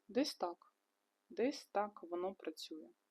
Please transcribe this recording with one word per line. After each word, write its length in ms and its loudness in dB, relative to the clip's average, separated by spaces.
десь 280 2
так. 380 -4
Десь 360 2
так 380 0
воно 300 -2
працює. 560 -8